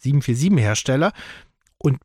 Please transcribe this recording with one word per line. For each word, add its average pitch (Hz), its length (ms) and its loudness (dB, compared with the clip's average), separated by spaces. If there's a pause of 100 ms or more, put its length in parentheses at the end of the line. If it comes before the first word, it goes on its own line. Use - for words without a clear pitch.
sieben 139 200 0
vier 120 140 -2
sieben 165 240 2
Hersteller. 131 540 0 (680)
Und 135 260 0